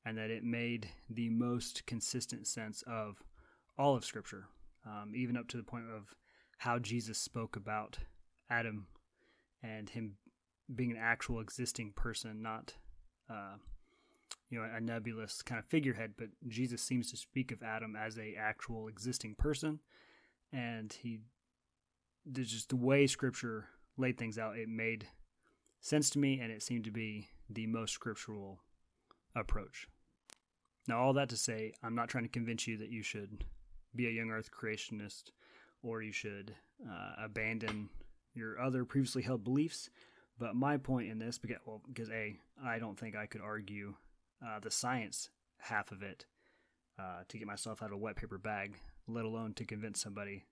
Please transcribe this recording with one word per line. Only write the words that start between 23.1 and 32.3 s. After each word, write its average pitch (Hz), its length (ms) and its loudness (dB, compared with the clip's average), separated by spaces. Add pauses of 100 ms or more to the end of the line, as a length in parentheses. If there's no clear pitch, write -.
laid 127 200 4
things 113 200 -2
out, 110 200 0
it 113 120 -2
made 113 380 0 (720)
sense 151 320 6
to 143 80 4
me, 135 200 6
and 113 120 -2
it 110 100 -6
seemed 120 220 0
to 110 80 -2
be 107 380 -2 (200)
the 110 180 -2
most 113 260 2
scriptural 101 680 -4 (720)
approach. 101 520 2 (1000)
Now, 117 120 4
all 131 140 8
that 139 160 6
to 113 80 -2
say, 110 360 0 (100)
I'm 117 120 0
not 117 120 4
trying 117 160 2
to 117 60 -2
convince 117 380 0